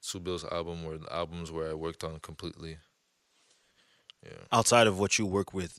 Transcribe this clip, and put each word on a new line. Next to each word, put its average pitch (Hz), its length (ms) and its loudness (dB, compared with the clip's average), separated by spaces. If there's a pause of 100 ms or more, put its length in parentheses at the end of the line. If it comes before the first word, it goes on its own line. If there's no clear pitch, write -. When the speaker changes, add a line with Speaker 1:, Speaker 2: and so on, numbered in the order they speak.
Speaker 1:
Sue - 180 -8
Bill's 87 240 -4
album 85 400 -4
were 80 140 -6
the 78 160 -10
albums 85 360 -4
where 80 200 -4
I 78 60 -4
worked 80 280 -6
on 80 160 -6
completely. 80 580 -12 (1500)
Yeah. - 60 -16 (200)
Speaker 2:
Outside 117 360 8
of 95 120 2
what 101 180 4
you 107 80 2
work 95 280 0
with, 90 240 -4